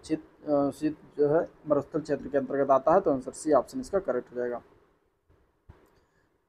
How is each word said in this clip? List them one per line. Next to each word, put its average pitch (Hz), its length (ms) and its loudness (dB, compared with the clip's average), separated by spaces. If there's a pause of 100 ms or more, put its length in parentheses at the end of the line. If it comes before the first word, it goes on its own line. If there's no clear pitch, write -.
शीत, - 460 -8
अ, 143 200 2
शीत 151 280 -4 (200)
जो 143 120 2
है 165 200 2 (180)
मरुस्थल 147 320 0
क्षेत्र 143 280 -4
के 135 100 -2
अंतर्गत 135 340 0
आता 135 220 4
है, 190 80 6
तो 170 100 0
answer 131 200 -4
सी 156 220 -2
option 131 260 2
इसका 127 200 -4
correct 127 320 -4
हो 120 40 -18
जाएगा। 120 260 -6 (1900)